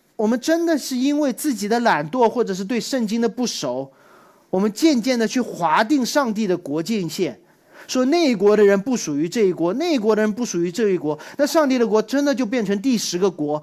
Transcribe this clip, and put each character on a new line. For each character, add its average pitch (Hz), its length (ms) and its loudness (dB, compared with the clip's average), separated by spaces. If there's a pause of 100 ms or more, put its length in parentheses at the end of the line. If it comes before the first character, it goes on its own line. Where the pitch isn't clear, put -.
(160)
我 214 100 -2
们 233 140 0
真 330 260 0
的 330 100 2
是 262 200 -6
因 285 220 0
为 285 140 0
自 294 220 -4
己 202 140 -4
的 233 120 0
懒 165 300 0
惰， 247 180 4
或 233 160 0
者 190 80 -4
是 185 120 -6
对 226 160 -4
圣 240 260 -2
经 226 140 -2
的 233 80 2
不 247 180 -4
熟， 135 460 -6 (580)
我 190 80 0
们 214 140 0
渐 302 280 2
渐 254 180 0
地 220 80 2
去 247 140 -2
划 170 440 2
定 262 200 2
上 247 300 0
帝 214 120 -2
的 180 100 2
国 156 260 -4
界 185 260 -2
线， 151 320 -4 (460)
说 254 200 0
那 320 240 2
一 240 40 2
国 202 220 4
的 208 80 6
人 196 180 6
不 254 140 -2
属 151 200 -4
于 156 120 -2
这 220 140 0
一 185 100 4
国， 165 220 -2
那 330 200 -2
一 262 40 2
国 214 180 2
的 214 40 0
人 214 120 2
不 233 120 -4
属 180 160 -4
于 175 120 -2
这 214 180 0
一 180 80 0
国， 147 180 -4 (220)
那 285 80 2
上 311 220 2
帝 262 100 2
的 233 80 2
国 214 160 2
真 269 220 -2
的 285 100 0
就 254 100 -2
变 214 220 -2
成 202 160 -2
第 247 160 2
十 - 180 -6
个 185 140 2
国， 147 320 -4